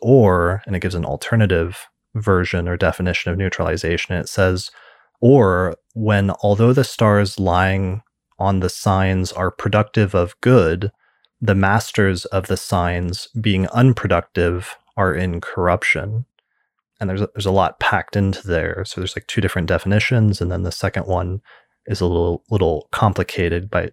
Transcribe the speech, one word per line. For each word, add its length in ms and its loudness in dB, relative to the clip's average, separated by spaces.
"or," 640 4
and 120 -4
it 20 -4
gives 160 -4
an 80 -4
alternative 840 -2
version 540 -2
or 80 -4
definition 540 -2
of 60 -4
neutralization. 800 -4
It 140 -6
says, 420 0
"Or 560 4
when, 380 2
although 300 4
the 140 2
stars 520 2
lying 640 0
on 240 0
the 80 0
signs 640 0
are 180 -4
productive 640 0
of 240 -2
good, 520 2
the 140 2
masters 720 0
of 220 -4
the 80 -2
signs 720 -2
being 260 2
unproductive 1120 0
are 180 2
in 280 -4
corruption." 840 -2
And 80 -2
there's 120 -2
a, 140 -2
there's 100 -4
a 60 0
lot 300 2
packed 340 -2
into 320 0
there. 380 -2
So 160 -10
there's, 160 -8
like, 100 -14
two 140 -4
different 260 -2
definitions. 720 2
And 100 -4
then 140 -4
the 80 -4
second 360 -6
one 340 -4
is 120 -4
a 60 0
little, 440 0
little 420 0
complicated 800 -2
by, 240 -4